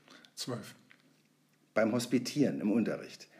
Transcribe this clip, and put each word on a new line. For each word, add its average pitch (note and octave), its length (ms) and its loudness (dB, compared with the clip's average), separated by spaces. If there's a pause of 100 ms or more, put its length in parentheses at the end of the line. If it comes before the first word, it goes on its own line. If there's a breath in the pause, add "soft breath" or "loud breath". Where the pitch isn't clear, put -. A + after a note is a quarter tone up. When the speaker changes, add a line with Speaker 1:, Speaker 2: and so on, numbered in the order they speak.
(360 loud breath)
Speaker 1:
Zwölf. A2+ 400 -8 (1000)
Speaker 2:
Beim G#2+ 200 4
Hospitieren B2 680 0
im G#2 100 2
Unterricht. G2 560 -2 (120 soft breath)